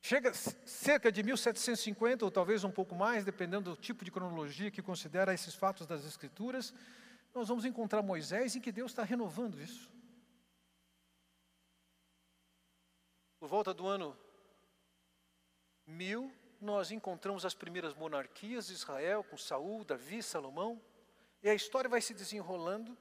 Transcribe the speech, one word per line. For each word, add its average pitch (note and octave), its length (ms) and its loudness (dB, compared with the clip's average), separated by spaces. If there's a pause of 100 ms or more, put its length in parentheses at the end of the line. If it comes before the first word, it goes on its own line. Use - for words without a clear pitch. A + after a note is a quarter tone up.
Chega B3+ 320 4
c-, - 320 -2
cerca - 460 6
de G3 100 2
mil A3 160 2
setecentos A3+ 440 2
e - 20 -2
cinquenta, A3+ 420 2
ou F#3+ 60 4
talvez F#3+ 320 4
um G3 80 2
pouco F#3 240 -2
mais, G#3 300 2
dependendo F#3 500 -2
do - 40 -14
tipo - 240 -8
de F#3 80 -10
cronologia E3+ 600 -4
que G3 100 -10
considera F#3 520 2
esses E3+ 200 -4
fatos F#3+ 320 0
das D3+ 200 -4
Escrituras, A3+ 680 -6 (600)
nós A#3 160 -2
vamos A#3 160 2
encontrar A3+ 360 2
Moisés F#3+ 540 0
em B3+ 60 -4
que A#3 100 -4
Deus A#3 200 -4
está A#3 120 -2
renovando G3+ 580 -2
isso. - 300 -12 (3500)
Por D#3 100 -10
volta F#3+ 240 2
do F3 120 -4
ano F#3 320 -2 (1700)
mil, G3 480 -4 (260)
nós G3+ 300 0
encontramos G3 560 -4
as F3 80 0
primeiras E3+ 400 -6
monarquias D#3 720 -4
de F#3+ 60 -10
Israel, E3 520 0
com - 120 -14
Saul, G3+ 460 -4
Davi, D3+ 400 -4
Salomão, E3+ 580 -4 (640)
e G3+ 60 6
a G#3+ 40 10
história B3+ 360 2
vai A#3 120 4
se A3+ 120 -4
desenrolando F#3+ 880 -4